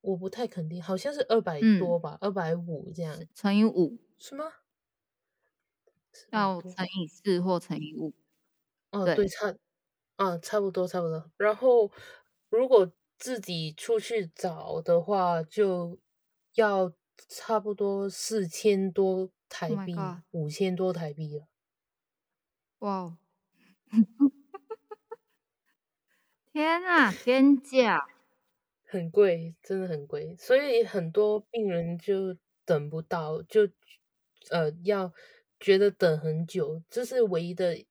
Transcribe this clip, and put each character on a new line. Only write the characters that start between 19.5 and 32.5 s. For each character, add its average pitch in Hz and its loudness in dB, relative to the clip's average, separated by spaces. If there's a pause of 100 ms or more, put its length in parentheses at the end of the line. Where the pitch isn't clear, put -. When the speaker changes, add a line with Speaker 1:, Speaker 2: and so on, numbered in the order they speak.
Speaker 1:
币， - 0
Speaker 2:
Oh 185 -6
my 185 -6
god。 175 -18
Speaker 1:
五 156 -4
千 185 -2
多 185 0
台 160 -8
币 151 -10
了。 147 -14 (1300)
Speaker 2:
哇 202 -4
哦。 165 -12 (680)
<laughs> - 0 (1400)
天 330 0
啊， 320 4
Speaker 1:
<laughs> - -10
Speaker 2:
天 269 6
价。 214 2 (800)
Speaker 1:
很 170 -6
贵， 165 2
真 190 -4
的 185 -6
很 147 -6
贵。 156 -8
所 - 2
以 269 2
很 175 -4
多 208 2 (120)
病 220 -2
人 170 -2
就 190 -4 (280)